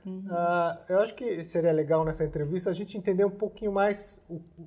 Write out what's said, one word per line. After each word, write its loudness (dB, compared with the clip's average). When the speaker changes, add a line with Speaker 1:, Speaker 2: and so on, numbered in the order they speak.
Speaker 1:
Uhum. -8
Speaker 2:
Ah, 2
eu 4
acho -2
que -4
seria 2
legal 4
nessa -2
entrevista -2
a 0
gente -6
entender 2
um 2
pouquinho -4
mais 0
o, -10